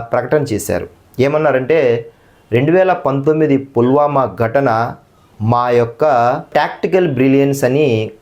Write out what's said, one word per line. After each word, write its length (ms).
ప్రకటన 320
చేశారు. 440
ఏమన్నారంటే, 880
"రెండు 200
వేల 220
పంతొమ్మిది 640
పుల్వామా 840
ఘటన 540
మా 280
యొక్క 340
టాక్టికల్ 520
బ్రిలియన్స్" 560
అని 480